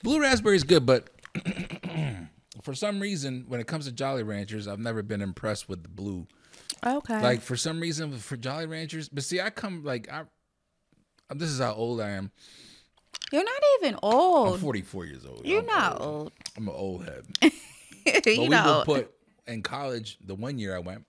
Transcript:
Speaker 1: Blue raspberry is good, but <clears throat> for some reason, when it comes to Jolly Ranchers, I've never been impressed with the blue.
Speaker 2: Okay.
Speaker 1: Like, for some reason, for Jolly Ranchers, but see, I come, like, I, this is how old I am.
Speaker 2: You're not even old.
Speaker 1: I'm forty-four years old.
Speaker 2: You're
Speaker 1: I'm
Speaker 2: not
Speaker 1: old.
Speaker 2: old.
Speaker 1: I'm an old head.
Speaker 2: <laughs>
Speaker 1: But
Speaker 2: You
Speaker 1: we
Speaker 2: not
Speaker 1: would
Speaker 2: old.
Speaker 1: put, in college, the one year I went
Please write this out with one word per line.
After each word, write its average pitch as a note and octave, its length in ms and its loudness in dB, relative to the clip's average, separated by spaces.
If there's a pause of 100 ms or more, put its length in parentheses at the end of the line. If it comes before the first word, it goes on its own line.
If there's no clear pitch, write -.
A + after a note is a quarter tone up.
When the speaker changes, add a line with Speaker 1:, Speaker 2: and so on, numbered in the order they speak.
Speaker 1:
Blue D4+ 200 2
raspberry A3 340 6
is D3+ 80 4
good, D3+ 220 8
but B2+ 240 4 (240)
<clears throat> - 1300 -6
for C#3 120 -8
some G3 260 -4
reason, C#3 480 -6
when B2 120 -4
it A#2 60 -6
comes D#3 200 -6
to B2+ 60 -10
Jolly C3+ 300 -4
Ranchers, G#2 460 -6
I've G2+ 120 -8
never A2+ 220 -4
been G#2 200 -4
impressed G2+ 460 -6
with F2+ 140 -8
the F2 60 -20
blue. F#2+ 380 -8 (580)
Speaker 2:
Okay. A#3+ 380 -2
Speaker 1:
Like, B2 200 2
for B2 140 -6
some D#3+ 240 -4
reason, D#3+ 380 -4
for A#2+ 180 -10
Jolly C3+ 300 -6
Ranchers, D#3+ 420 -10
but C#3 160 -6
see, F3+ 160 -2
I G3+ 100 -2
come, F3+ 340 -8
like, B2 280 -4
I, D#3 120 -10 (1080)
this D#3+ 160 -4
is C3 100 -2
how A#2 140 0
old A#2 260 -2
I G#2 100 -2
am. G2 200 -6 (1000)
Speaker 2:
You're D#4 140 2
not C5 180 -2 (180)
even B3 220 0
old. B3+ 520 6
Speaker 1:
I'm F#3 60 -4
forty-four G2 460 -4
years C2+ 180 -14
old. B1 220 -14
Speaker 2:
You're F#4+ 140 2
Speaker 1:
I'm A#4 60 -6
Speaker 2:
not E4+ 340 0
Speaker 1:
old. D3 100 -4
Speaker 2:
old. D3+ 220 -8 (240)
Speaker 1:
I'm G#2+ 120 -6
an F2+ 60 -8
old F2+ 300 -6
head. C#2+ 200 -12 (160)
Speaker 2:
<laughs> D#4 120 8 (520)
Speaker 1:
But - 220 6
Speaker 2:
You A3 160 6
Speaker 1:
we B3+ 60 4
Speaker 2:
not A#3 180 8
Speaker 1:
would D3 60 8
Speaker 2:
old. D3+ 120 4
Speaker 1:
put, C#3 300 0 (320)
in A2+ 160 -8
college, B2+ 600 -6
the F#2+ 100 -8
one B2 240 -6
year G2 160 -4
I F2+ 60 -4
went F#2 280 -10